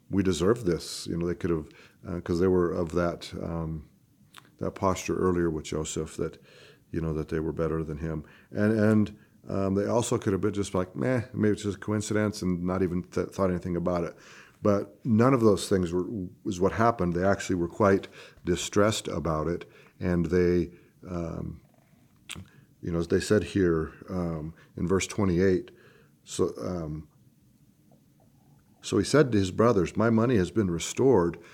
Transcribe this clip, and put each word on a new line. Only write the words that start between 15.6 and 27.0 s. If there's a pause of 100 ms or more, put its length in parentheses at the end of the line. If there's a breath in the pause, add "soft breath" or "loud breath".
things
were, (380)
was
what
happened.
They
actually
were
quite (360 loud breath)
distressed
about
it. (360 soft breath)
And
they, (360 loud breath)
um, (1200 soft breath)
you
know,
as
they
said
here, (160)
um, (220 soft breath)
in
verse
twenty-eight, (520 soft breath)
so,
um, (1700)